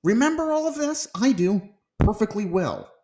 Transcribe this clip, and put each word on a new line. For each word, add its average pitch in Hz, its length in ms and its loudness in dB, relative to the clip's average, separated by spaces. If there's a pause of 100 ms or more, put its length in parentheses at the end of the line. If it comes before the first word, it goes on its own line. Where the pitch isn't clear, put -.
Remember 302 480 2
all 311 160 0
of 294 80 -2
this? 294 400 -4
I 247 180 2
do 185 300 0 (360)
perfectly 208 480 0
well. 170 440 -4 (140)